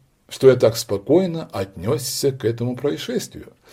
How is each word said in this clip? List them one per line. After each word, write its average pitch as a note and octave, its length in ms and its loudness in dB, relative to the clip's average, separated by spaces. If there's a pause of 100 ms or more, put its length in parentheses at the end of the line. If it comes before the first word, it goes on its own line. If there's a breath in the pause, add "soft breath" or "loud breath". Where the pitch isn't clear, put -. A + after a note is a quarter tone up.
(280)
что - 200 4
я B2 80 10
так A2+ 220 4
спокойно D#3+ 720 0
отнёсся G2+ 800 -4
к C3 120 -6
этому A#2+ 300 -2
происшествию. D3 800 -6 (200 loud breath)